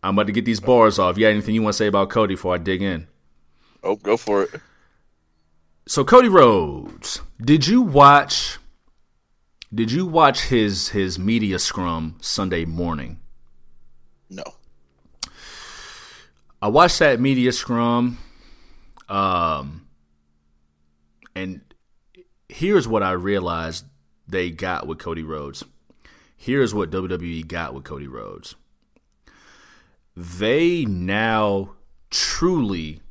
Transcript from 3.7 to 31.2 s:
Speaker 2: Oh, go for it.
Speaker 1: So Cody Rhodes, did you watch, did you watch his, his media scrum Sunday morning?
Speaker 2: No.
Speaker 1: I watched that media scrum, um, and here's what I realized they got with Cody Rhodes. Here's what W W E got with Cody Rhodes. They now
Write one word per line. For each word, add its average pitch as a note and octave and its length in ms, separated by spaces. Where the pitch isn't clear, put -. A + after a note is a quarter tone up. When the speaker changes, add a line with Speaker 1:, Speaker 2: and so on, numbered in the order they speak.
Speaker 2:
Oh, G2+ 140
go G#2 220
for G2+ 240
it. - 180
Speaker 1:
So C#3 180
Cody A#3+ 240
Rhodes, G2+ 920
did C#3 260
you A#3 140
watch, C#3+ 760
did A2+ 160
you E3 140
watch D#3+ 440
his, G#2 420
his F#2+ 280
media G2+ 400
scrum E2 640
Sunday F2+ 460
morning? E2 520
Speaker 2:
No. F#3 160
Speaker 1:
I G#2 80
watched D#3+ 300
that C#3 220
media B2+ 320
scrum, A#2+ 680
um, E2+ 760
and F#2+ 280
here's F3+ 360
what A2 160
I F#2 100
realized F2 720
they F2+ 200
got F2 360
with D#2 120
Cody E2 240
Rhodes. D2 420
Here's B2 380
what F#2 160
W F#2 180
W E2+ 240
E D#2+ 100
got D#2+ 300
with C#2 120
Cody C#2+ 220
Rhodes. G#1+ 500
They A#2 680
now G2+ 920